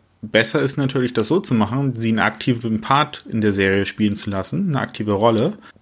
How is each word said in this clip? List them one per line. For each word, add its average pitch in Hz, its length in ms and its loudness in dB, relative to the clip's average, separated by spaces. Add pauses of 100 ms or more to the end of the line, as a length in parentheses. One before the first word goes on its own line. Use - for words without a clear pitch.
(220)
besser 113 380 0
ist 135 180 0
natürlich, 131 340 0
das 110 160 0
so 175 120 2
zu - 140 -2
machen, 120 400 0
sie 117 140 -2
einen 113 120 2
aktiven 113 600 0
Part - 480 -2
in 110 140 0
der 104 100 4
Serie 98 320 2
spielen 101 320 0
zu - 140 -6
lassen, 143 400 -2
eine 131 100 0
aktive 107 320 -4
Rolle. 113 460 2 (240)